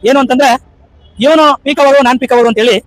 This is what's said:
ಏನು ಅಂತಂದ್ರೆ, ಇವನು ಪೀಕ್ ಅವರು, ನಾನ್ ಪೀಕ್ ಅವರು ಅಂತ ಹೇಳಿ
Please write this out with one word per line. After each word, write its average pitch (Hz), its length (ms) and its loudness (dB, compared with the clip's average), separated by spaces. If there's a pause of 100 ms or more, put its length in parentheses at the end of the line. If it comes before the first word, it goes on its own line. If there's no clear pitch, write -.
ಏನು 277 140 0
ಅಂತಂದ್ರೆ, 262 260 0 (760)
ಇವನು 311 200 2 (200)
ಪೀಕ್ 285 200 -4
ಅವರು, 277 220 2
ನಾನ್ 247 160 0
ಪೀಕ್ 247 140 -4
ಅವರು 233 140 2
ಅಂತ 220 120 -4
ಹೇಳಿ 233 140 0 (100)